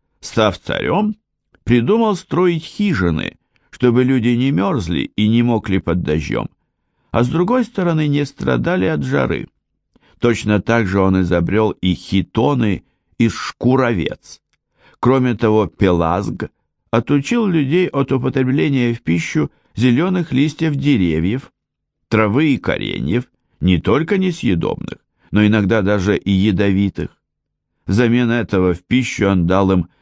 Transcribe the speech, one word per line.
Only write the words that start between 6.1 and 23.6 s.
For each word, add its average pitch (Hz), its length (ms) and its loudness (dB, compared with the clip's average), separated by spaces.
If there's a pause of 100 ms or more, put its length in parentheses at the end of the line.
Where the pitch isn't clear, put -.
а 120 120 0
с 123 60 -2
другой 180 340 0
стороны 165 440 -2
не 143 180 0
страдали 143 600 -2
от 156 180 -2
жары. 127 440 -2 (720)
Точно 107 400 0
так 113 280 0
же 98 120 0
он 95 220 4
изобрел 90 500 0
и 92 220 -2
хитоны 110 920 0 (360)
из 113 140 2
шкур 131 500 -2
овец. - 580 -4 (580)
Кроме 127 360 2
того, 107 320 2
Пелазг 87 840 0 (400)
отучил 147 560 0
людей 165 420 0
от 139 240 -4
употребления 131 840 0
в 117 100 -12
пищу 160 480 -2 (240)
зеленых 156 560 0
листьев 147 440 -2
деревьев, 104 760 0 (560)
травы 113 480 2
и - 20 0
кореньев, 69 680 -4 (340)
не 90 200 2